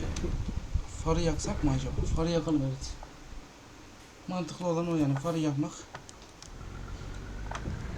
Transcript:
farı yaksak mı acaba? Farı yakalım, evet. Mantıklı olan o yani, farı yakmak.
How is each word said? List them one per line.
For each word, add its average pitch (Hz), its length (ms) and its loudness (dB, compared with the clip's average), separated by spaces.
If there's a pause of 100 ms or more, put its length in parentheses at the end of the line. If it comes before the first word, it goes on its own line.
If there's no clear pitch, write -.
(1040)
farı 160 160 4
yaksak 165 440 2
mı 143 60 6
acaba? 131 360 2 (100)
Farı 165 140 4
yakalım, 160 320 4
evet. 135 300 -2 (1400)
Mantıklı 180 380 -2
olan 170 260 4
o 165 40 6
yani, 139 180 6
farı 160 240 2
yakmak. 151 340 2 (2250)